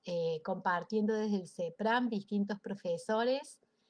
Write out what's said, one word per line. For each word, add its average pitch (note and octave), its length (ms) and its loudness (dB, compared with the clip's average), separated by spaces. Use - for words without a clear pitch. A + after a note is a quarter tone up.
eh, E3 360 -2
compartiendo F#3+ 720 0
desde G#3+ 220 2
el F3+ 140 -4
cepram, G#3+ 580 0
distintos G3+ 540 -2
profesores, A3 960 0